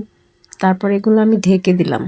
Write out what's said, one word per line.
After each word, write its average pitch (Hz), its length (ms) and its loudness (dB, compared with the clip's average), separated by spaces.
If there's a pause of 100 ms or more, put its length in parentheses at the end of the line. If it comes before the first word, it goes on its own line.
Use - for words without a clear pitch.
(640)
তারপর 190 340 0
এগুলো 214 300 0
আমি 220 100 2 (100)
ঢেকে 185 340 2
দিলাম। 120 280 -2